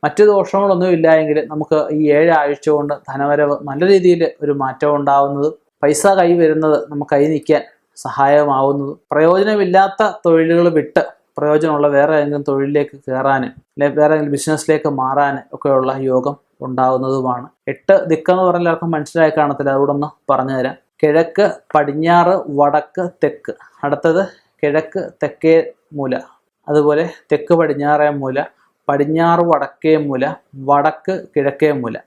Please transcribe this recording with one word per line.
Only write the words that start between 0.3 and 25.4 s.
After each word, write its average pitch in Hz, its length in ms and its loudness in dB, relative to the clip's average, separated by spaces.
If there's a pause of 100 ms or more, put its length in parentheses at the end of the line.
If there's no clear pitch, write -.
ദോഷങ്ങളൊന്നും 196 640 0
ഇല്ല 160 100 2 (160)
എങ്കിൽ 151 160 0 (140)
നമുക്ക് 156 260 -2 (180)
ഈ 151 40 0 (180)
ഏഴ് 165 120 4 (100)
ആഴ്ച 143 260 -4 (100)
കൊണ്ട് 143 180 -4 (140)
ധനവരവ് 143 480 0 (140)
നല്ല 139 120 -4 (100)
രീതിയിൽ 175 300 4 (220)
ഒരു 143 180 -2
മാറ്റം 131 360 -2
ഉണ്ടാവുന്നത്, 139 500 0 (340)
പൈസ 147 240 2 (140)
കൈ 170 100 4 (120)
വരുന്നത്, 156 360 2 (140)
നമുക്ക് 143 240 -6
കൈ 143 60 4 (120)
നിൽക്കാൻ 151 280 0 (420)
സഹായമാവുന്നത്, 139 880 0 (180)
പ്രയോജനമില്ലാത്ത 190 880 2 (220)
തൊഴിലുകൾ 165 420 2 (120)
വിട്ട് 151 240 -2 (340)
പ്രയോജനമുള്ള 151 520 0 (100)
വേറെ 147 180 2
ഏതെങ്കിലും 147 320 -2
തൊഴിലിലേക്ക് 143 480 -2 (100)
കയറാൻ, 131 360 -2 (320)
അല്ലെ 143 120 -2 (140)
വേറെ 151 140 4
ഏതെങ്കിലും 147 240 -4
ബിസിനസ്സിലേക്ക് 151 520 -2 (120)
മാറാൻ 139 340 -2 (200)
ഒക്കെയുള്ള 131 360 0 (180)
യോഗം 131 240 -2 (320)
ഉണ്ടാവുന്നതുമാണ്. 131 800 -2 (240)
എട്ട് - 240 0 (160)
ദിക്കെന്ന് 160 360 0
പറഞ്ഞാൽ 175 160 0
എല്ലാവർക്കും 165 320 -2
മനസ്സിലായി 156 440 0
കാണത്തില്ല, 143 360 -2
അതുകൂടെ 143 220 0
ഒന്ന് 147 120 -4 (220)
പറഞ്ഞുതരാം. 131 460 -2 (240)
കിഴക്ക്, 165 460 2 (280)
പടിഞ്ഞാറ്, 160 600 2 (240)
വടക്ക്, 147 460 0 (180)
തെക്ക്. - 300 -6 (320)
അടുത്തത് 160 380 0 (380)
കിഴക്ക് 156 420 -4 (200)
തെക്കേ 160 340 2 (420)